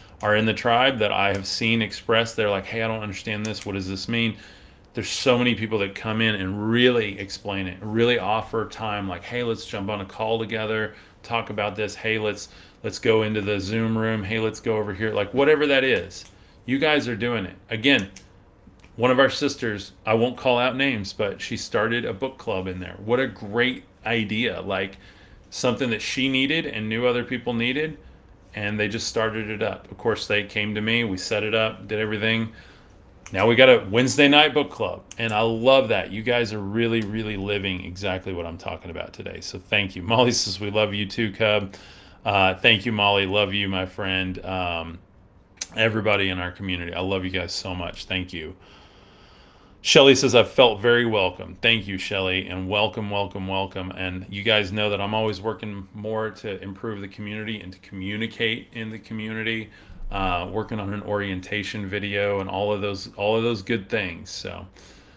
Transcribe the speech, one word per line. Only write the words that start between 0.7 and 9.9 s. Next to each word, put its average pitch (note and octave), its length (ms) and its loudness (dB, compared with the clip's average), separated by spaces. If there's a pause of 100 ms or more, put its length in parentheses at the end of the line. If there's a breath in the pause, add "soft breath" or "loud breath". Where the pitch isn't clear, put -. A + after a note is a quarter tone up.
that G#2 120 2
I G2 220 2
have G2 120 -4
seen A2+ 360 0
express, A2+ 520 0
they're G#2+ 160 2
like, G2 160 0
"Hey, A2+ 160 -6
I A2+ 60 -2
don't A2 140 -4
understand G#2+ 440 -6
this. G#2+ 200 -6
What G2+ 80 -6
does F#2+ 160 -4
this F#2+ 180 -6
mean?" A#2 300 0 (560 loud breath)
There's A2 160 -6
so B2 280 4
many A#2+ 180 2
people G#2+ 240 -2
that G2 160 -2
come A2 260 -2
in A2 140 2
and G2+ 340 -2
really A#2 500 4
explain G2 480 -6
it, F2+ 140 -10
really A2+ 380 2
offer G#2+ 500 -2
time, G#2 400 -6
like, F2 140 -8
"Hey, B2 200 -4
let's A2+ 220 -4
jump G2+ 240 -6
on G#2 100 -2